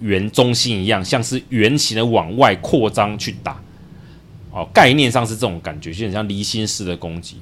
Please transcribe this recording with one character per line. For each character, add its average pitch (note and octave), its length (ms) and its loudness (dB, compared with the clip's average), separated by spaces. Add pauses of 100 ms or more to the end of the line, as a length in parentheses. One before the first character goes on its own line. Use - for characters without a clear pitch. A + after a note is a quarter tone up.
圆 G2+ 320 0
中 B2 200 4
心 A#2 300 0
一 F#2 40 -2
样， G2+ 180 2
像 A#2+ 180 0
是 B2+ 180 -4 (100)
圆 A#2+ 280 4
形 A2+ 180 -2
的 A2+ 80 0
往 G#2 320 0
外 A#2 200 6
扩 A2 340 0
张 G#2 260 0
去 G#2 280 -8
打。 - 180 -10 (880)
哦， F2 220 -10
概 B2+ 200 8
念 C#3 180 4
上 A#2+ 140 0
是 A2 100 -6
这 G#2+ 60 -8
种 F2+ 200 -4
感 D2+ 200 -10
觉， E2 120 -12
就 G#2 120 -8
很 G2 80 -4
像 G#2 160 -4
离 G2+ 140 -6
心 G#2+ 240 -4
式 G2+ 180 -8
的 F2 120 -4
攻 E2+ 260 -10
击。 - 200 -20